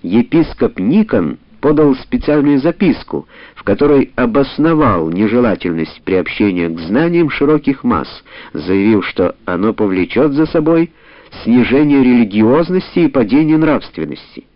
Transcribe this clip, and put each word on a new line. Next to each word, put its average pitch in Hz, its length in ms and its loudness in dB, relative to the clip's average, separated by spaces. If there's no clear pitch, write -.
епископ 120 760 -2
Никон 107 600 0
подал 147 360 2
специальную 143 640 0
записку, 147 680 -2
в - 80 -20
которой 139 500 2
обосновал 127 960 0
нежелательность 95 960 -2
приобщения 90 640 -2
к 82 100 -8
знаниям 151 520 0
широких 147 520 -2
масс, 101 400 -4
заявив, 98 560 0
что 90 260 -2
оно 95 280 -2
повлечет 107 600 0
за 156 120 0
собой 165 460 0
снижение 127 600 2
религиозности 123 960 2
и 160 80 2
падение 139 500 2
нравственности. - 840 -4